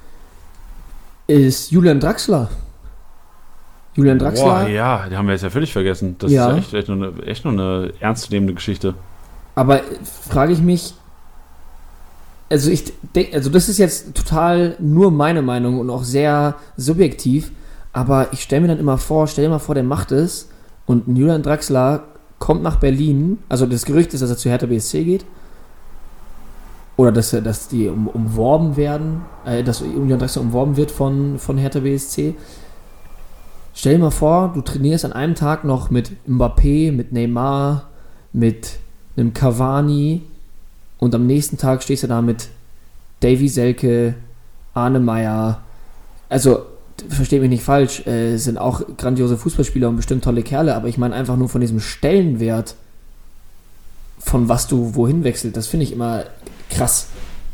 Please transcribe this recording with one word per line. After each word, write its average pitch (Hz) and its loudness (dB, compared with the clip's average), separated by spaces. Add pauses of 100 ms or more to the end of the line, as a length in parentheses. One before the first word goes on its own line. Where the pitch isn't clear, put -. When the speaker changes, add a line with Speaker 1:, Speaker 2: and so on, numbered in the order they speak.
(1300)
Speaker 1:
ist 135 6
Julian 165 6
Draxler. 151 0 (1500)
Julian 135 6
Draxler. 135 2
Speaker 2:
Boah, 107 4
ja, 107 0
die 92 -4
haben 101 0
wir 98 2
jetzt 95 -2
ja 95 -2
völlig 135 -2
vergessen. 95 0
Das - 2
Speaker 1:
Ja. 127 6
Speaker 2:
ist 127 4
ja 147 4
echt, 190 -4
echt 104 -2
noch 98 -2
eine, 95 -4 (120)
echt - -6
noch 147 0
eine 92 -2
ernstzunehmende 101 -2
Geschichte. 95 -4 (600)
Speaker 1:
Aber 135 4 (480)
frage 147 4
ich 160 2
mich, 175 2 (1500)
also 147 4
ich - -2 (220)
denk, - 0
also 135 0
das 175 4
ist 190 -2
jetzt 175 2
total 170 2
nur 170 6
meine 156 2
Meinung 123 0
und 123 -2
auch 127 -4
sehr 147 2 (220)
subjektiv, 151 2 (420)
aber 131 2
ich 120 -6
stell - 2
mir 175 4
dann 160 2
immer 143 2
vor, 156 2
stell 147 0
dir 160 2
mal 156 0
vor, 147 -4
der 131 0
macht 131 -2
es 160 0 (360)
und 120 2
ein 123 2
Julian 151 2
Draxler 143 0 (340)
kommt 156 0
nach 165 0
Berlin, 147 2
also 127 0
das 123 -2
Gerücht 165 2
ist, 131 -2
dass 123 0
er 120 -2
zu - -2
Hertha 123 0
B 120 0
S 107 -2
C - -2
geht 185 0 (1700)
oder 123 8
dass 113 2
er, 117 2
dass 107 -4
die 113 0
um-, 107 -2
umworben 120 0
werden, 151 -2 (240)
äh, 120 -2
dass 123 -2
Julian 131 0
Draxler 127 -2
umworben 123 0
wird 147 0
von, 139 -2
von 139 -4
Hertha 135 -2
B 139 0
S 135 -6
C. 156 -4 (1400)
Stell 139 4
dir 170 6
mal 151 2
vor, 170 2
du 147 -4
trainierst 147 0
an - -6
einem 151 0
Tag 151 -2
noch 131 0
mit 120 0 (180)
Mbappé, 143 4
mit 123 -2
Neymar, 135 0 (460)
mit 113 0 (380)
einem 117 2
Cavani 143 2 (760)
und 123 2
am 120 2
nächsten 143 2
Tag 131 0
stehst 139 -2
du 135 -2
da 117 0
mit 117 -2 (760)
Davy 131 4
Selke, 123 2 (580)
Arne 127 2
Meyer. 113 0 (680)
Also, 131 4 (460)
versteh 139 2
mich 131 4
nicht 120 0
falsch, 139 2
äh, 117 0
sind 117 -2
auch 123 -2 (160)
grandiose 123 0
Fußballspieler 131 0
und 117 0
bestimmt 127 -2
tolle 117 2
Kerle, 135 0
aber 113 -4
ich 117 -4
meine 123 0
einfach 127 -2
nur 123 2
von 127 -2
diesem 113 0
Stellenwert, 117 0 (1400)
von 123 2
was 120 2
du 120 0
wohin 143 2
wechselt, 117 -4
das 110 -6
finde 160 0
ich - -4
immer 117 -4 (460)
krass. - -2 (460)